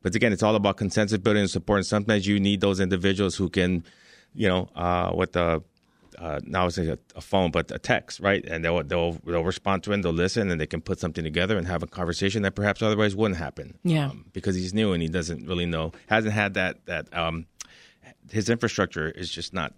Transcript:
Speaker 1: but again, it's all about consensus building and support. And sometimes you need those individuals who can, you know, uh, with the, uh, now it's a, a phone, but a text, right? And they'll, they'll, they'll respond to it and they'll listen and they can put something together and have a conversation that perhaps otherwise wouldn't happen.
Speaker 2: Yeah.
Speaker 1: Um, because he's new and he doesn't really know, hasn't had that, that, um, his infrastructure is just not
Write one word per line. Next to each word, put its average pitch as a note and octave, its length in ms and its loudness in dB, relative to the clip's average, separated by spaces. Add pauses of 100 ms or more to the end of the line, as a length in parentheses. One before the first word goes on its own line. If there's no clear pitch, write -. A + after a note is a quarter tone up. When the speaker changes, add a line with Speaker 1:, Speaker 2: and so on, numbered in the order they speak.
Speaker 1:
but F#2 140 0
again, A2 180 4
it's F#2 100 0
all G#2+ 120 6
about G2+ 220 4
consensus G#2 400 0
building G#2 240 4
and F#2+ 80 2
support. G2+ 300 0
And F2+ 60 0
sometimes G#2 420 2
you G#2 120 4
need G2 220 2
those G2 180 2
individuals F#2+ 560 2
who F#2 140 0
can, F2+ 340 2 (500)
you G#2+ 140 0
know, F2+ 280 2
uh, F2 400 0
with F2+ 180 0
the, E2+ 300 2 (560)
uh, D2+ 240 -6
now F2+ 240 0
it's F2 100 -2
a, D#2+ 200 0 (180)
a F#2+ 60 -16
phone, F#2 300 2
but D#2+ 200 -2
a - 80 -8
text, - 400 -2
right? G2 260 2
And E2 200 -4
they'll, E2 180 2
they'll, E2+ 300 0 (120)
they'll E2+ 200 0
respond F#2+ 380 0
to G#2 80 -2
it G2+ 40 2
and G2+ 80 0
they'll E2+ 100 2
listen F#2+ 380 0
and E2 80 0
they D#2 80 -2
can D#2+ 140 -4
put - 180 -4
something E2 240 -4
together F2+ 340 0
and E2+ 100 -2
have E2+ 160 -4
a D#2+ 40 -8
conversation G2 560 -2
that F#2+ 120 0
perhaps G2+ 260 0
otherwise G#2+ 340 2
wouldn't G2+ 220 0
happen. C#2+ 460 -10
Speaker 2:
Yeah. D#3 260 2
Speaker 1:
Um, - 240 -16
because F#2+ 220 -2
he's F#2 180 -4
new G#2+ 180 2
and E2+ 100 2
he E2 60 0
doesn't D#2+ 400 -4
really F2 180 -2
know, D#2+ 280 -2 (140)
hasn't A2 260 2
had G2+ 220 0
that, F#2 300 -2
that, E2 300 -8
um, E2 300 -4 (840)
his G#2+ 200 -2
infrastructure G2+ 600 -2
is E2+ 220 -10
just - 220 -10
not E2+ 240 -6